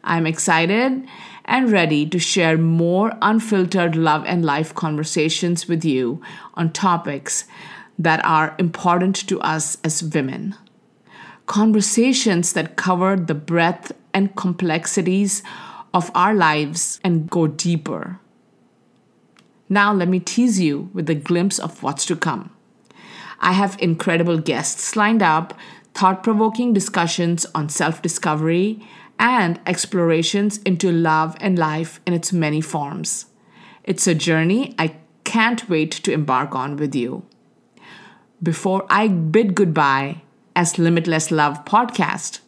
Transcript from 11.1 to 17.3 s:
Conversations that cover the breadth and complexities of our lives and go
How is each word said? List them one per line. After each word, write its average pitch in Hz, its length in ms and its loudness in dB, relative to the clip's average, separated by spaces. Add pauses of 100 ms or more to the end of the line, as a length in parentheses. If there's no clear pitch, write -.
Conversations 214 1080 2
that 160 220 -4
cover 185 400 2
the 170 200 0
breadth 165 560 0 (240)
and 196 200 0
complexities 180 1080 0 (500)
of 175 200 -2
our 190 200 4
lives 156 720 0
and 165 240 0
go 165 180 2